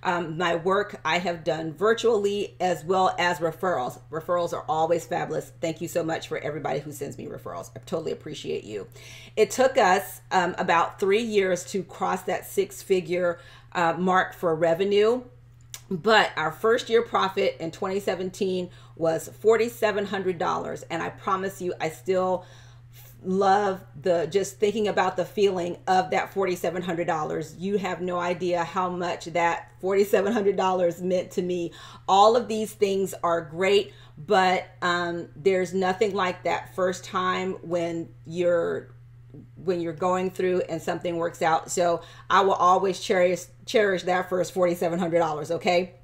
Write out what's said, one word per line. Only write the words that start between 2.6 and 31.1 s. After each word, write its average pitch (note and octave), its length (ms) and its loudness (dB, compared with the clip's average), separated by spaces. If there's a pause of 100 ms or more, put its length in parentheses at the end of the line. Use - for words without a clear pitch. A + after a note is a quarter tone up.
well F#3 360 2
as F3 220 0
referrals. D#3+ 600 -2 (100)
Referrals E3+ 440 -2
are - 160 -8
always D#3+ 340 2
fabulous. D#3 560 -4
Thank E3 220 -4
you E3+ 40 -6
so E3 160 -2
much D#3+ 260 -4
for D#3 100 -4
everybody D3 420 -4
who D3 120 -12
sends - 260 -10
me - 80 -12
referrals. - 500 -12
I - 40 -14
totally E3 320 -6
appreciate D#3 520 -8
you. G#2+ 220 -10 (500)
It G#3+ 140 4
took C4 260 2
us, F#3+ 540 2
um, F3+ 260 2
about E3+ 420 2
three G3 220 2
years G3 420 2 (100)
to F#3+ 100 -2
cross F3+ 400 -4
that - 240 -4
six-figure, F3 920 -2 (340)
uh, E3 260 2
mark F#3 340 2
for E3 220 0
revenue. G3+ 680 4 (680)
But G3 480 4
our D#3 140 -2
first A3+ 360 2
year A#3 140 4
profit F#3+ 580 0
in E3 100 -6
twenty F#3+ 300 -4
seventeen F#3 680 -4 (260)
was D#3+ 320 0
forty-seven G#3+ 800 2
hundred F#3 320 -4
dollars. D#3+ 460 -4
And E3 180 -6
I F3 80 -4
promise F#3+ 500 -4
you, F3+ 220 -4
I D#3+ 80 -2
still F#3 560 0 (800)
love F#3+ 580 2 (200)
the, E3+ 280 2
just F#3+ 300 -2
thinking G#3 260 2
about F#3 300 0
the F3+ 80 0
feeling F#3 520 0 (120)
of F#3 220 2
that - 220 -2
forty-seven F3+ 500 -2
hundred F3 260 -4
dollars. D#3+ 500 -4
You G3 180 -2
have F3+ 240 -2
no F3+ 180 -2
idea F3 440 0
how F3+ 260 -2
much F3+ 380 -4
that E3+ 540 0
forty-seven G3 520 2
hundred G3+ 240 2
dollars F#3 460 2
meant F3+ 300 -2